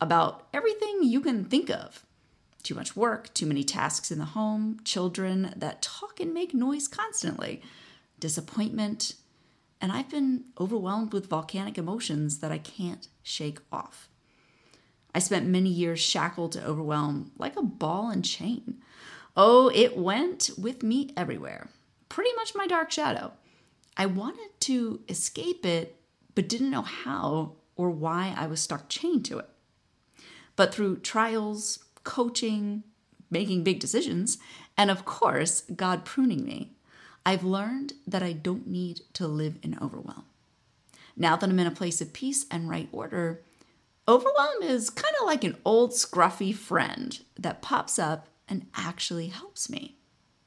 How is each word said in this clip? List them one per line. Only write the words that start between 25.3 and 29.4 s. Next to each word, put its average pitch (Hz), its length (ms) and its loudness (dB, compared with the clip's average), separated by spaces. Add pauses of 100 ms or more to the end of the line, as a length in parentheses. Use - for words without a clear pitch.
it, 170 360 -2 (340)
but 190 140 0
didn't 254 220 0
know 190 100 -2
how 151 760 -4 (220)
or 180 140 2
why 165 440 -2
I 151 120 -4
was 156 120 -4
stuck - 300 -6
chained 320 360 0
to - 120 -6
it. - 120 -10 (1080)